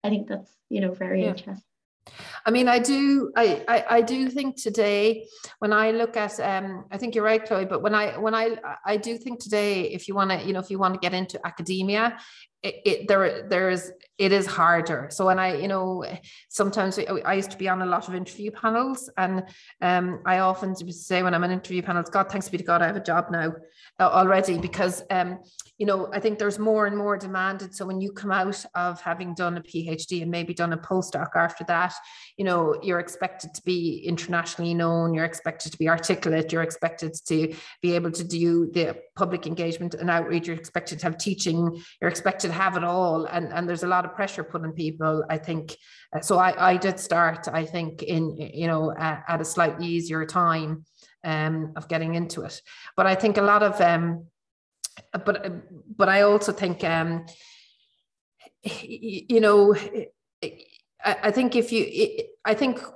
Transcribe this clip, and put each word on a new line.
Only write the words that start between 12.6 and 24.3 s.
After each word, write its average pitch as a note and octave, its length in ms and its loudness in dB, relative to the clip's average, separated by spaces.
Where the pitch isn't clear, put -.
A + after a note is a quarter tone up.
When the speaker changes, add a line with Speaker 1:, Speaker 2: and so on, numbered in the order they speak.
Speaker 2:
it, F#3+ 140 -6
it, G3 220 0
there, F#3+ 400 2
there F#3 220 2
is, F3+ 220 -2
it F#3+ 140 4
is F#3+ 140 4
harder. E3 680 2
So F#3+ 140 -2
when F#3 140 6
I, F#3 180 0
you F3 100 -2
know, F#3 380 -2
sometimes G3 480 0
I, G#3 60 -2
I G3 80 0
used G3 180 -2
to - 60 -16
be F#3+ 100 -4
on F#3 140 0
a F#3 40 -2
lot F3 220 0
of F3+ 80 -8
interview G#3 360 -8
panels, A#3+ 680 -2
and, F#3 260 0
um, F3+ 440 0
I F#3 140 4
often F#3+ 300 0
would F3+ 240 -8
say F#3 300 -2
when F3+ 100 2
I'm E3+ 100 2
on F3+ 80 0
interview F#3 300 -4
panels, F3 280 -2
"God, F#3+ 220 0
thanks G3 160 -6
be F3+ 100 -6
to F3+ 60 -4
God, E3+ 180 4
I E3+ 60 4
have G#3 80 -2
a F#3+ 80 -6
job E3+ 280 0
now, D#3+ 220 -2
uh, F#3 40 6
already," F#3+ 540 4